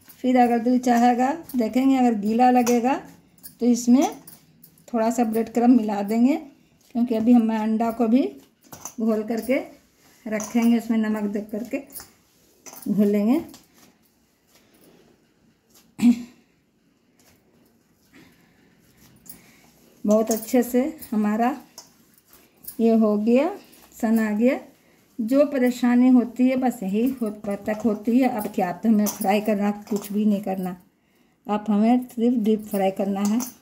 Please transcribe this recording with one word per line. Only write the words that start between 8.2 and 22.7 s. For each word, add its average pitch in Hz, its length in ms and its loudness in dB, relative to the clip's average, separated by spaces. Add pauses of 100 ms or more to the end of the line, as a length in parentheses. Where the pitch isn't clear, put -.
घोल 220 260 -2
करके 240 340 -4 (680)
रखेंगे, 226 520 0
इसमें 220 220 -2
नमक 214 260 -2
दे 202 160 -4 (100)
करके 220 280 -8 (1120)
घोलेंगे। 208 520 0 (4000)
बहुत 220 260 2
अच्छे 233 320 0
से 247 180 0 (300)
हमारा 214 380 0 (1300)